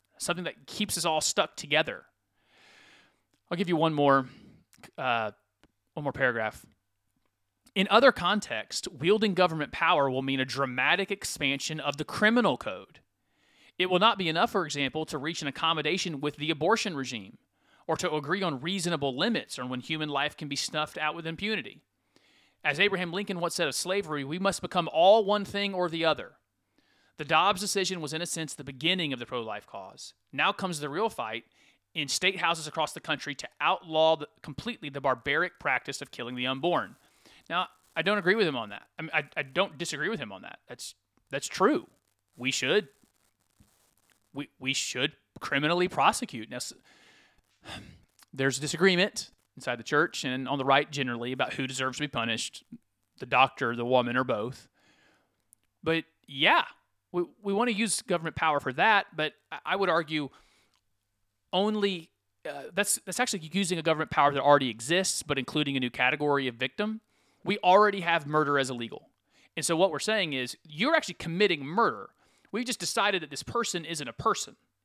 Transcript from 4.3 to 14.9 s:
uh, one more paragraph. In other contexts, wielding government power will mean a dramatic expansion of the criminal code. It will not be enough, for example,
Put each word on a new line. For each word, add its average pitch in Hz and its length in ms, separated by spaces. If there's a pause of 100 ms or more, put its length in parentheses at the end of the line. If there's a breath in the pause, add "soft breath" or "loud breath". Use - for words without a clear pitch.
uh, 117 340 (640)
one 151 80
more 139 100
paragraph. 117 520 (1080)
In 185 160
other 240 220
contexts, 175 760
wielding 196 460
government 160 380
power 156 400
will 127 100
mean 135 180
a 131 60
dramatic 135 640
expansion 151 680
of 143 180
the 147 80
criminal 214 500
code. - 440 (800 soft breath)
It 185 100
will 180 80
not 202 220
be 175 100
enough, 170 220
for 185 140
example, 147 420